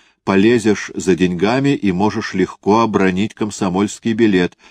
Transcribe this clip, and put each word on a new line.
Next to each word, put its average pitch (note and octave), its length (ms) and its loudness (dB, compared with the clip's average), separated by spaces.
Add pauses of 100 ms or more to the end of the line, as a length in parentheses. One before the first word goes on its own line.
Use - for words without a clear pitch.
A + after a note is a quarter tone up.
(240)
Полезешь G#2 720 2
за F2+ 220 0
деньгами G2+ 600 0
и G2+ 160 -2
можешь G2+ 420 -2
легко G2 480 0
обронить G2 520 0
комсомольский G#2 800 -4
билет», G#2+ 440 2 (140)